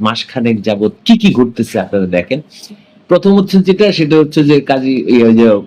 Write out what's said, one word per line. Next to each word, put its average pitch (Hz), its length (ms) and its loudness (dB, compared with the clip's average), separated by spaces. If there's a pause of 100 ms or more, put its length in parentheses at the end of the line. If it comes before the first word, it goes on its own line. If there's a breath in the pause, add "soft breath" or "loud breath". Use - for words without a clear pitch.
মাসখানেক 113 640 -4
যাবত 104 300 -2 (120)
কি 233 140 4
কি 202 140 2
ঘটতেছে 120 480 -2
আপনারা 95 260 -4
দেখেন। 90 340 -4 (680 loud breath)
প্রথম 180 260 2
হচ্ছে 196 240 0
যেটা, 190 340 2
সেটা 156 240 0
হচ্ছে 151 280 2
যে 143 160 2
কাজী, 135 300 -2
এই, 123 320 0
ওই 113 120 4
যে 117 140 4 (180)